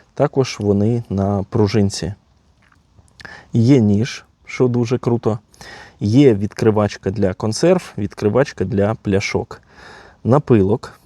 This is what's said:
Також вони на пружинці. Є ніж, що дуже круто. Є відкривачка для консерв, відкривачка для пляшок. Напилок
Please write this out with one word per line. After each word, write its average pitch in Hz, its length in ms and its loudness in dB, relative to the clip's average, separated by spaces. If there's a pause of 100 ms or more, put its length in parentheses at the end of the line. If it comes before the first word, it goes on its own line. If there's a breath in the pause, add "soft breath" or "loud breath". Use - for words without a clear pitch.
(140 soft breath)
Також 135 460 -2
вони 104 500 0
на 98 340 -2
пружинці. 101 720 -2 (1400 loud breath)
Є 123 260 4
ніж, 104 460 0 (200)
що - 220 -2
дуже 120 300 -2
круто. 117 420 -2 (600 loud breath)
Є 117 340 4
відкривачка 104 800 -2
для 98 220 -2
консерв, 165 640 -2
відкривачка 107 680 -2
для 101 300 -2
пляшок. - 680 -4 (640 loud breath)
Напилок 113 840 2